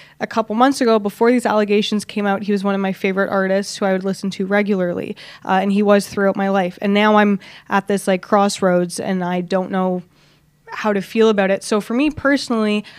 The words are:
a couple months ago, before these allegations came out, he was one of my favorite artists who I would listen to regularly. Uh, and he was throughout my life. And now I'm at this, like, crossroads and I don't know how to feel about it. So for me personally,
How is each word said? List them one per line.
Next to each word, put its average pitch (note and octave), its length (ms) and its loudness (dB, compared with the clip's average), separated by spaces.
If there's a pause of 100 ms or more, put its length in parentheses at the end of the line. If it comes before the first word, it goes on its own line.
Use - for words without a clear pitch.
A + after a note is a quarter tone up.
(200)
a G#3+ 60 -4
couple A3 280 -4
months C4+ 280 4
ago, A3+ 160 4
before G#3 320 2
these B3 160 2
allegations G#3 580 0
came G3+ 220 -4
out, G3+ 160 0
he G3+ 100 -2
was G3 100 0
one G3 120 0
of G3 80 -2
my F#3+ 100 -2
favorite F#3+ 380 -2
artists G3 480 0
who G#3 80 0
I F#3+ 60 2
would F#3 120 -2
listen F#3+ 260 -4
to G3 140 -6
regularly. G3 720 -2 (300)
Uh, F#3+ 160 2
and G3+ 100 0
he G3+ 100 2
was G3+ 240 4
throughout G3 300 0
my G3 140 -2
life. F#3 320 -2
And G3+ 100 0
now G#3+ 240 4
I'm G#3 240 4 (300)
at G3+ 180 -2
this, G3+ 180 -2
like, F#3+ 140 0
crossroads F#3 800 0
and F#3 240 -4
I F3+ 160 -4
don't F#3 300 -4
know F#3 320 -2 (680)
how - 240 -4
to G3 80 -2
feel A3 280 2
about G3 240 2
it. F#3+ 100 -2
So G#3+ 180 -2
for A3+ 140 -8
me C#4+ 160 0
personally, A3 720 -2 (140)